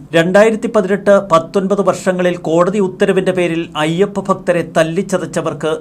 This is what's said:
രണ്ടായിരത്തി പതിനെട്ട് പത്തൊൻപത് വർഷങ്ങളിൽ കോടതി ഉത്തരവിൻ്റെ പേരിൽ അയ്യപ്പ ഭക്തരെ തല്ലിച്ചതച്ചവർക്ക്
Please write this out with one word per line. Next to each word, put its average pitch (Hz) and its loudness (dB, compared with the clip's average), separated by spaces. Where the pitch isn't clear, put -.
രണ്ടായിരത്തി 208 4
പതിനെട്ട് 196 2
പത്തൊൻപത് 190 0
വർഷങ്ങളിൽ 180 0
കോടതി 175 0
ഉത്തരവിൻ്റെ 185 0
പേരിൽ 170 -2
അയ്യപ്പ 170 0
ഭക്തരെ 175 -2
തല്ലിച്ചതച്ചവർക്ക് 160 -2